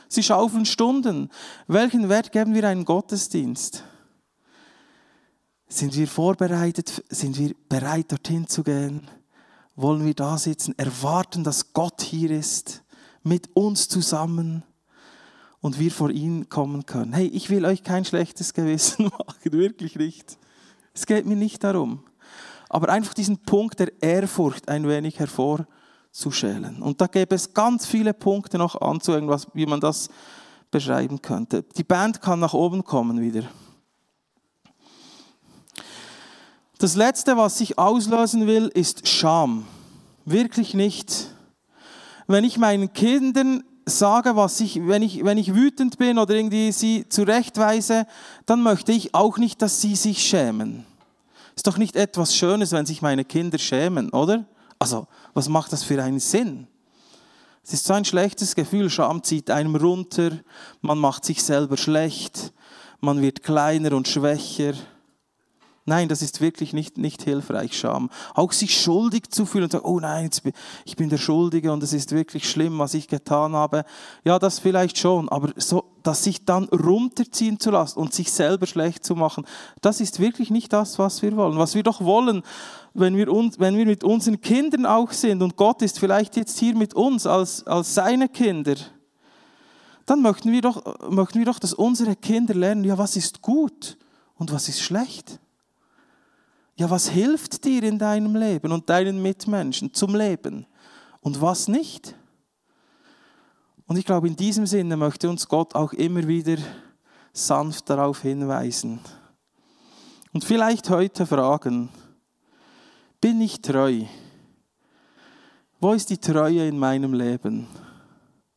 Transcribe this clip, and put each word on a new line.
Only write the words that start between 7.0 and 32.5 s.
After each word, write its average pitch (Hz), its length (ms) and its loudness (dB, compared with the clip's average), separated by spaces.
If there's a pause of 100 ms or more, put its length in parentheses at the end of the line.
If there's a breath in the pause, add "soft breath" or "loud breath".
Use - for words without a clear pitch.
Sind 135 280 -6
wir 143 160 -2 (160)
bereit, 147 420 -2
dorthin 165 360 -4
zu - 160 -4
gehen? 143 440 -4 (680 soft breath)
Wollen 151 300 0
wir 151 80 2
da 147 240 -4
sitzen, 151 400 -4
erwarten, 143 680 -2
dass - 300 -4
Gott 170 280 -4
hier 160 300 -4
ist, - 520 -6 (400 soft breath)
mit 175 320 0
uns 202 320 2
zusammen 165 760 -2 (1000 soft breath)
und 139 180 -4
wir 160 120 0
vor 147 180 0
ihn 160 400 -4
kommen 143 360 -4
können? 117 280 -6
Hey, 180 140 0
ich - 220 -6
will 190 160 0
euch 185 180 0
kein 185 220 -2
schlechtes 170 480 -4
Gewissen 156 520 0
<laughs> 190 120 -2
machen, - 340 -8
wirklich 170 440 -2
nicht. - 420 -8 (560 soft breath)
Es - 120 -12
geht 214 200 2
mir 208 100 0
nicht 208 280 -4
darum. 151 400 -2 (680 loud breath)
Aber 156 200 0
einfach 208 260 0
diesen 202 240 -2
Punkt 214 400 0
der 180 120 0 (100)
Ehrfurcht 175 680 0
ein 147 180 -2
wenig 151 320 -2
hervorzuschälen. - 1600 -6
Und 143 200 -2
da 180 60 2
gäbe 190 280 0
es - 180 -6
ganz 233 340 0
viele 214 260 0
Punkte 196 460 -2
noch 170 200 -2
anzuhängen, 151 500 0
was, 143 240 -2
wie 156 120 -4
man 147 140 0
das 151 300 -2 (600 loud breath)
beschreiben 131 520 -2
könnte. - 420 -4
Die - 200 -8
Band 196 380 0
kann 175 180 0
nach 165 140 0